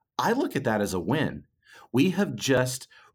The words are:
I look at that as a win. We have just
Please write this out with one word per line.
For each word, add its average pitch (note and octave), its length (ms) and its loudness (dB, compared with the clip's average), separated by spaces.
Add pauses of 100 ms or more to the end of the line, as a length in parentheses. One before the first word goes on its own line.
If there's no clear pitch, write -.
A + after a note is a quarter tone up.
(180)
I E3 160 2
look C#4+ 220 -2
at C3 100 -4
that G#2+ 160 0
as F#2+ 120 -2
a F#2 60 0
win. F#2+ 460 -2 (460)
We D#3+ 200 4
have E3+ 240 -2
just B2+ 520 0 (280)